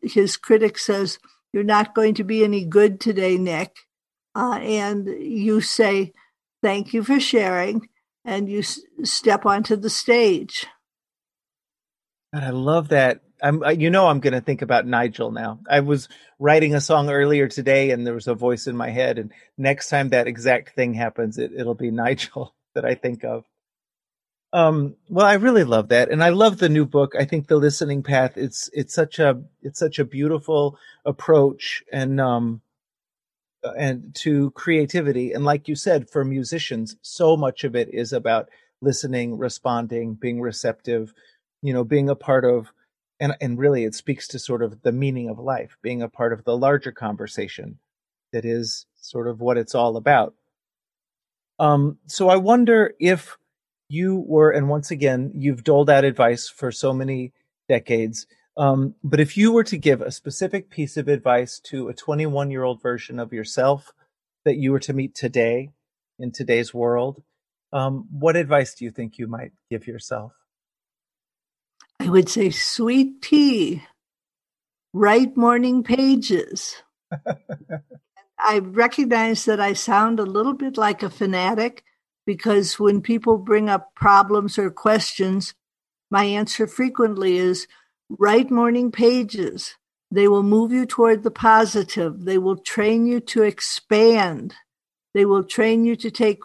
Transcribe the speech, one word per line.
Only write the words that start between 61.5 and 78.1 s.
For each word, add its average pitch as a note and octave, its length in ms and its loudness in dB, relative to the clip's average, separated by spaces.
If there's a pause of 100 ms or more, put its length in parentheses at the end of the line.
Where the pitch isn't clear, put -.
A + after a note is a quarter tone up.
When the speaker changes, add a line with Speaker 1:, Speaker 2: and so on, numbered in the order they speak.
Speaker 2:
to B2+ 300 -10
a B2 40 -10
twenty-one-year-old C#3 880 -4
version B2 380 -8
of A#2 140 -10
yourself C3 600 -2 (520)
that D#3+ 120 0
you C3+ 140 0
were C3+ 80 0
to C#3 140 -8
meet C3+ 220 -6
today B2 560 -2 (480)
in B2 120 -10
today's A#2 420 -2
world, A#2+ 500 -4 (480)
um, C3+ 400 -4
what D3+ 240 0
advice C#3+ 400 0
do A#2+ 100 -12
you A2+ 60 -10
think A2+ 260 -12
you A#2 100 -10
might A#2 260 -12 (160)
give A2 180 -10
yourself? A#2 460 -12 (1700)
Speaker 1:
I F3 100 -4
would F#3 200 4
say, G3 200 0
"Sweet B3+ 720 -2
pea, B3+ 640 2 (1080)
write A3 440 4
morning A#3+ 440 2
pages." A#3+ 1000 0 (280)
<laughs> D3+ 140 -12 (1120)